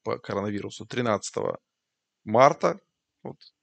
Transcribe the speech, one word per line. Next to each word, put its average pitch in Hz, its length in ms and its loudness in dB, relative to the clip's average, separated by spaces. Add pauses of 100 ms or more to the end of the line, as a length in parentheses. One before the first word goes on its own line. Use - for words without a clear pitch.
по - 160 -6
коронавирусу 101 680 -6
тринадцатого 107 720 -2 (640)
марта, 143 540 4 (440)
вот, 135 140 -14 (260)